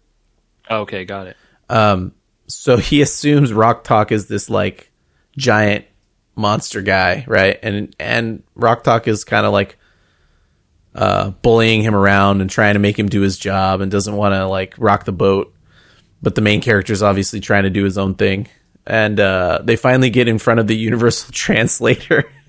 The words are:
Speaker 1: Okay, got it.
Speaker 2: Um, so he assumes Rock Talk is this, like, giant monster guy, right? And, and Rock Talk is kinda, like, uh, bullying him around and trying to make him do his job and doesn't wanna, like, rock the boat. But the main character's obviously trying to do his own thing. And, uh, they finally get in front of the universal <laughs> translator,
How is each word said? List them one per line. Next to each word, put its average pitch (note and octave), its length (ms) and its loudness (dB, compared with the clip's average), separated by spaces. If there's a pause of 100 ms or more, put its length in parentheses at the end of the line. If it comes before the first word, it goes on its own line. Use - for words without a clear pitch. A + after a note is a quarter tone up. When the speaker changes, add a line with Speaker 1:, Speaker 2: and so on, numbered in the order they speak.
(680)
Speaker 1:
Okay, G#2 360 -6
got G2 220 -12
it. F#2 100 -20 (320)
Speaker 2:
Um, G#2 420 0 (360)
so - 280 0
he C#3+ 260 2
assumes C#3+ 520 0
Rock A2+ 320 0
Talk G#2+ 260 2
is G#2+ 160 -2
this, G#2 220 -8
like, G2 420 -4 (460)
giant G#2+ 480 0 (500)
monster G#2 460 -4
guy, F#2+ 460 0
right? G2 360 2
And, G#2 340 -6
and A#2 460 -6 (120)
Rock A#2 280 0
Talk A#2 240 0
is G#2+ 160 -2
kinda, G#2+ 260 0
like, G2 280 -2 (1200)
uh, G2 340 0 (120)
bullying A2+ 420 4
him G#2+ 120 0
around G2 460 2
and F#2+ 80 -2
trying G#2 240 2
to G#2 60 2
make G2+ 180 2
him G#2 120 -2
do G2 120 0
his G2 160 0
job F#2+ 420 -2
and G2 120 -4
doesn't G2+ 240 -4
wanna, G2 340 0
like, F#2+ 280 -4
rock G#2 280 0
the A2+ 60 -4
boat. G2 420 0 (680)
But A2 140 -4
the B2 60 0
main G#2 200 2
character's G#2 420 0
obviously G2 360 0
trying G2 240 0
to G2 60 0
do G2 140 0
his G2 140 -2
own F#2+ 180 -2
thing. G2+ 320 -2 (400)
And, G#2+ 320 0
uh, F#2 440 0
they A2+ 120 2
finally C3 340 2
get A#2 180 2
in A2 120 0
front A2+ 200 2
of G#2+ 80 0
the A2+ 80 0
universal A2+ 560 0
<laughs> - 20 -20
translator, - 920 0 (240)